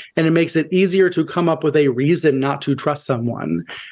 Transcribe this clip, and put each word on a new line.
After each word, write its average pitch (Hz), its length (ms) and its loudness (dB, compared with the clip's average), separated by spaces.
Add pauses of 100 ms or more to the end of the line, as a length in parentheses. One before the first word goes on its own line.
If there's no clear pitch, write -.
(180)
and 160 100 2
it 165 40 4
makes 165 260 0
it 156 160 0
easier 185 380 2
to 160 120 0
come 170 240 -2
up 160 160 0
with 151 140 2
a 147 100 4
reason 135 540 2
not 143 220 -2
to 143 120 0
trust 143 300 -4
someone 113 580 -4 (280)